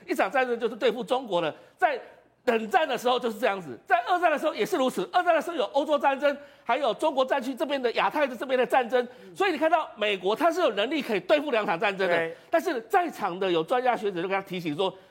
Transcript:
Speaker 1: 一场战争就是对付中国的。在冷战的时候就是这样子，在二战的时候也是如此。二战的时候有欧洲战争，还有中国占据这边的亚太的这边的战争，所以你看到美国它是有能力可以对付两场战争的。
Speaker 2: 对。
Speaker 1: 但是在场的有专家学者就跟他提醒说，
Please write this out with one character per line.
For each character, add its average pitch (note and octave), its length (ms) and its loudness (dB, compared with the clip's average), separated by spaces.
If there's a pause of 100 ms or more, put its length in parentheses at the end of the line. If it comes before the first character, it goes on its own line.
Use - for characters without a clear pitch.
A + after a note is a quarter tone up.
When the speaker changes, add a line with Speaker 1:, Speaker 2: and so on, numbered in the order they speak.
Speaker 1:
一 F4+ 60 -4
场 A3+ 160 0
战 B3+ 160 2
争 A#3+ 140 -2
就 A#3 80 -2
是 A#3 80 -4
对 A3+ 160 0
付 A#3+ 120 -6
中 C4 220 -2
国 F3+ 160 0
的。 D#3 120 -2 (240)
在 D#4+ 220 2 (460)
冷 A3+ 240 0
战 E4 160 4
的 C4 120 -2
时 A3+ 120 0
候 B3+ 80 2
就 A#3 140 -2
是 G#3 80 -10
这 A#3 80 2
样 G3 120 0
子， C#3+ 280 -12
在 F4 180 4
二 F#4 140 2
战 F4 100 4
的 D4+ 80 2
时 C#4+ 80 -4
候 D#4 80 0
也 A#3+ 120 0
是 - 100 -2
如 C4 140 2
此。 F#3+ 240 -4
二 F4+ 100 4
战 F4 100 4
的 D4+ 80 2
时 - 80 -6
候 E4+ 60 -8
有 B3+ 80 0 (100)
欧 D4 120 2
洲 D4 120 2
战 C#4 220 2
争， C#4+ 180 2 (260)
还 A#3+ 140 0
有 B3+ 160 0
中 D4+ 220 0
国 C4 100 2
占 C#4 160 0
据 B3+ 140 -6
这 D#4 100 -2
边 C#4 160 -2
的 A#3 120 0
亚 G3 160 2
太 C#4 180 0
的 B3+ 80 -8
这 A3+ 100 -8
边 B3+ 140 0
的 B3 60 2
战 A#3+ 220 2
争， B3 200 0 (260)
所 E4+ 140 0
以 F#4+ 40 2
你 D#4 60 -2
看 D#4+ 140 2
到 D#4+ 240 2
美 G#3 200 0
国 F#3+ 200 0
它 E4 160 2
是 D#4+ 80 -4
有 D#4+ 120 2
能 G#3 180 -2
力 D4+ 120 -2
可 A3+ 140 -2
以 F#3 60 0
对 D4+ 200 4
付 D4 100 -4
两 A3 140 2
场 F3 140 -2
战 G3+ 180 0
争 F#3+ 100 2
的。 F3 80 4
Speaker 2:
对。 E3 200 -2 (160)
Speaker 1:
但 E4 100 2
是 D4+ 200 -2
在 F4+ 280 0
场 F#3+ 300 -4
的 F#3+ 100 0
有 E3 140 2
专 B3+ 180 0
家 B3 140 2
学 G#3 160 -4
者 F#3+ 100 -4
就 G3 60 -4
跟 F#3 40 -4
他 G3 100 0
提 F#3 180 -8
醒 E3 160 -4
说， F#3 180 0 (180)